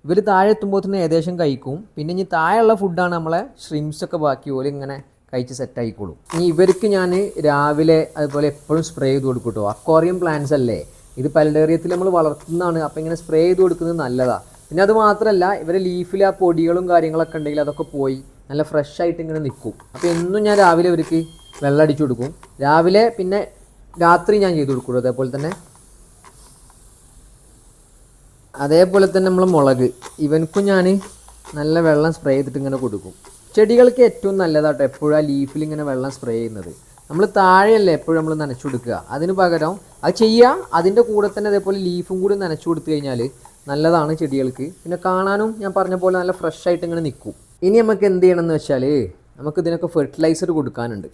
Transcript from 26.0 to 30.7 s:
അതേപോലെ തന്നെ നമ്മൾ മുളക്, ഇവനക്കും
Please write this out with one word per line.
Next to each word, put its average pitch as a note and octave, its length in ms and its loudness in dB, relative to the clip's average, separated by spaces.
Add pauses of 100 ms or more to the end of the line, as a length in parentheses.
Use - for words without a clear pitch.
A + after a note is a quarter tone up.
അതേപോലെ F3+ 480 4
തന്നെ F#3+ 160 2
നമ്മൾ F#3 240 2
മുളക്, C3+ 340 2 (380)
ഇവനക്കും D#3+ 460 -2